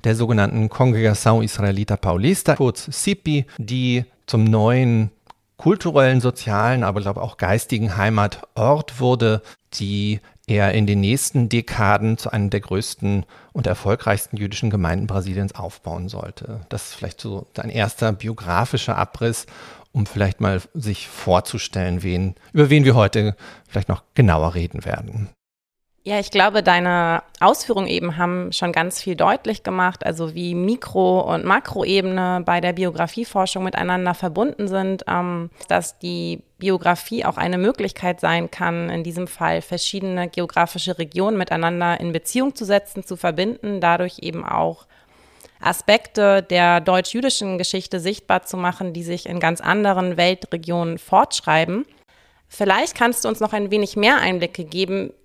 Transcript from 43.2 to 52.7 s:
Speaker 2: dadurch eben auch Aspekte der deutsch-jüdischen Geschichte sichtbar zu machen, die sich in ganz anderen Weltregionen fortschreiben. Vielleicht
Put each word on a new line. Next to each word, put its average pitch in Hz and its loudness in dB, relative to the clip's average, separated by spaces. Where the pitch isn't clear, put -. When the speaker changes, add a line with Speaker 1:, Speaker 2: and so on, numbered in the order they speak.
Speaker 2:
dadurch 175 0
eben 170 -8
auch 165 -4
Aspekte 202 2
der 175 4
deutsch-jüdischen 190 0
Geschichte 185 -6
sichtbar 185 0
zu - -10
machen, 180 -4
die 170 -10
sich 170 -8
in 175 -6
ganz 165 0
anderen 185 0
Weltregionen 170 -2
fortschreiben. 185 2
Vielleicht 208 0